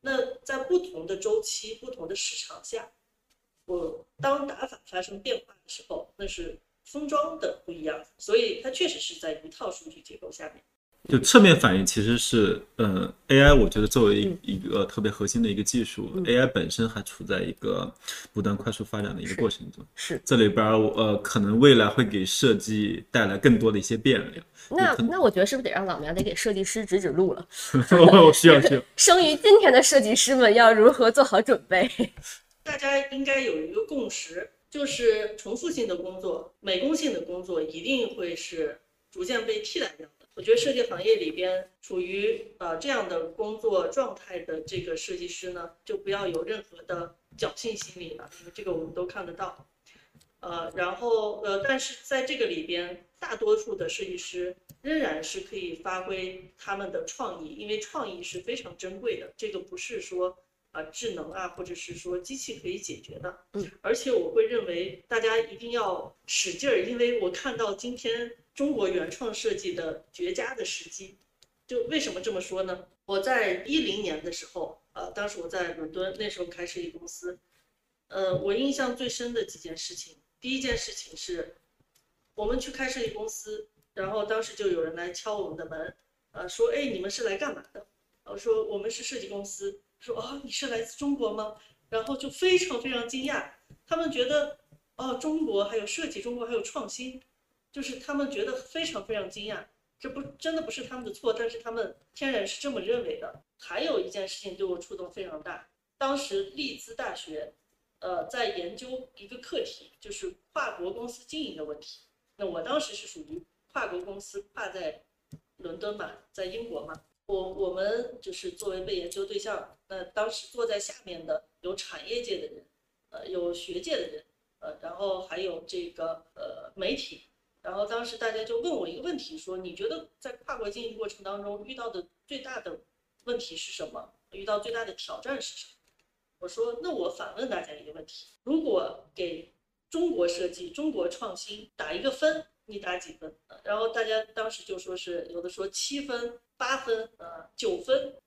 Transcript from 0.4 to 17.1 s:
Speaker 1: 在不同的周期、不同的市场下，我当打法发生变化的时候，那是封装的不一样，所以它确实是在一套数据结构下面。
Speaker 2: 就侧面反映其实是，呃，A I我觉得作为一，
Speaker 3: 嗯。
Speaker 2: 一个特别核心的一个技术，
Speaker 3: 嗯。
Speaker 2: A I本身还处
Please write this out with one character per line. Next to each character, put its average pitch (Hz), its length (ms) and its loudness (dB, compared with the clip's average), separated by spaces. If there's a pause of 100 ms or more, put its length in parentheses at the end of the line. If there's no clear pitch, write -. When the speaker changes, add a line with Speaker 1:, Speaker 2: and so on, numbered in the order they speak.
Speaker 1:
在 269 220 -6
不 359 140 2
同 - 280 -6
的 190 100 -4
周 214 240 0
期、 214 360 -8
不 - 140 -14
同 - 160 -12
的 - 80 -8
市 - 300 -6
场 - 180 -16
下， - 280 -8 (760)
我 170 400 -6 (160)
当 277 260 0
打 262 200 -8
法 - 180 -16
发 185 160 -6
生 196 220 -10
变 - 120 -2 (120)
化 - 80 -20
的 - 140 -20
时 - 200 -14
候， - 280 -10
那 - 100 -10
是 - 320 -10 (260)
封 294 240 -8
装 311 300 0
的 - 260 -6
不 175 80 -12
一 160 120 -12
样， 156 200 -6 (140)
所 214 180 2
以 233 260 2
它 262 80 -6
确 339 160 0
实 - 120 -4
是 - 200 -10
在 - 140 -6 (120)
一 156 40 -14
套 - 220 -8
数 160 200 -14
据 - 100 -20
结 - 160 -20
构 - 140 -14
下 - 140 -14 (100)
面。 - 80 -20 (440)
Speaker 2:
就 131 120 4
侧 180 200 4
面 190 160 8
反 101 220 4
映 95 80 0
其 107 180 -2
实 117 140 2
是， 101 420 2 (180)
呃 95 380 -2 (120)
，A 135 120 6
I 143 140 12
我 113 160 8
觉 107 100 0
得 107 80 4
作 117 200 6
为 104 100 6
一， 104 80 2
Speaker 3:
嗯。 95 160 -2
Speaker 2:
一 98 160 -4
个 95 300 0
特 - 160 -6
别 104 80 0
核 101 160 -4
心 117 160 2
的 110 80 4
一 101 40 0
个 104 80 0
技 117 220 2
术， 104 300 -6
Speaker 3:
嗯。 185 100 0
Speaker 2:
A 120 140 4
I 131 80 6
本 82 240 0
身 113 180 0
还 104 140 -6
处 - 200 -12